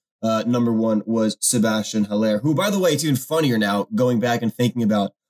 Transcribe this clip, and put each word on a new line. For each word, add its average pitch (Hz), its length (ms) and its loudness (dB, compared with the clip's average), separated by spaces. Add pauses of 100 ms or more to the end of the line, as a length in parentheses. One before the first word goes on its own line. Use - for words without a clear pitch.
(220)
uh, 110 240 0
number 120 280 0
one 110 320 0
was 110 340 -2
Sebastian 107 680 0
Haller, 104 340 0
who, 147 140 0
by 190 160 0
the 196 100 0
way, 180 120 2
it's 147 140 0
even 147 100 2
funnier 127 420 0
now 101 380 0
going 123 240 2
back 117 220 0
and 113 120 -2
thinking 120 300 0
about 104 300 0 (160)